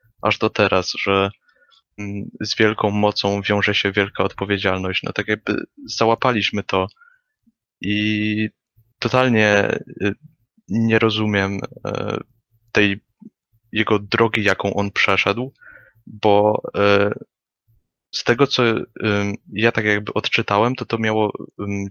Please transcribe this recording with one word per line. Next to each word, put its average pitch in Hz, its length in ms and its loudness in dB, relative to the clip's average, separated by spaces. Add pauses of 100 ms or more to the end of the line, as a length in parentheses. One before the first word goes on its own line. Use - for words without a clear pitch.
(220)
aż 107 160 0
do 110 120 0
teraz, 95 480 2
że, 98 320 2 (680)
mm, 101 320 -8 (100)
z - 160 -6
wielką 107 340 2
mocą 101 520 0
wiąże 104 320 0
się 101 180 0
wielka 98 320 0
odpowiedzialność. 95 800 -2
No - 100 -6
tak - 160 -4
jakby - 360 -2 (220)
załapaliśmy 113 760 0
to 95 240 0 (920)
i 107 680 -2 (500)
totalnie, 110 800 2 (240)
y, 101 120 0 (540)
nie 113 300 2
rozumiem, 104 640 0 (260)
e, 104 320 -4 (540)
tej 104 280 2 (720)
jego 107 260 2
drogi, 110 460 0
jaką 98 300 0
on 101 160 -2
przeszedł, 104 640 -2 (540)
bo, 107 560 2 (140)
e, 101 340 4 (1040)
z - 100 -8
tego, 127 220 4
co, - 160 0
ym, 113 220 0 (680)
ja 110 200 0
tak 110 120 -2
jakby 104 300 -2
odczytałem, 113 600 0
to 123 100 -8
to 113 140 -4
miało, 110 340 0 (280)
ym, 101 300 -6